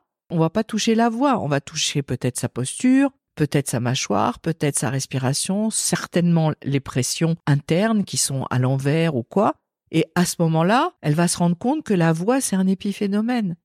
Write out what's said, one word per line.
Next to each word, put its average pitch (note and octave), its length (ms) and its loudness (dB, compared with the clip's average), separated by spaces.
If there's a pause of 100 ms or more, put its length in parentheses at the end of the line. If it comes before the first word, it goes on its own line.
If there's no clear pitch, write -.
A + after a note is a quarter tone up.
(300)
on F3 80 -2
va D#3+ 120 2
pas A3 140 -2
toucher A3 320 0
la A#3 140 4
voix, A#3+ 300 0
on C3 80 -4
va C#3+ 120 0
toucher - 420 -4
peut-être B2+ 360 -4
sa A#2+ 120 -4
posture, C4 640 0 (240)
peut-être D3 340 0
sa B2+ 100 -2
mâchoire, C3 600 -2
peut-être D#3 380 -2
sa C3+ 120 -2
respiration, C#3 800 -2
certainement E3+ 840 0 (100)
les C#3 160 0
pressions D#3+ 560 -2 (100)
internes F#3 600 2
qui - 120 -8
sont C3+ 320 -2
à B2 100 0
l'envers C#3 560 0
ou A#2 80 -2
quoi. A#3 320 0 (360)
Et D#3+ 140 2 (100)
à F3 100 4
ce - 140 -6
moment-là, F3 600 2
elle D3 140 0
va E3+ 120 2
se - 100 -2
rendre F3 200 2
compte D4 260 -2
que A3 100 0
la E3 200 4
voix, G#3+ 280 0
c'est - 140 -2
un F#3+ 120 2
épiphénomène. G3+ 960 -2